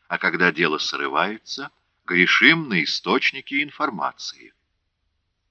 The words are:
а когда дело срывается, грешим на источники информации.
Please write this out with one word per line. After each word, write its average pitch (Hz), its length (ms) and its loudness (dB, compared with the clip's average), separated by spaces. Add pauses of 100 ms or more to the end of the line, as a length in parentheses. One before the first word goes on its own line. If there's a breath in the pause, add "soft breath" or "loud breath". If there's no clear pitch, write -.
а 85 100 -4
когда 90 340 2
дело 78 260 0
срывается, 78 920 -4 (340)
грешим 123 640 4
на 87 140 2
источники 135 800 -2
информации. 143 880 -8 (960)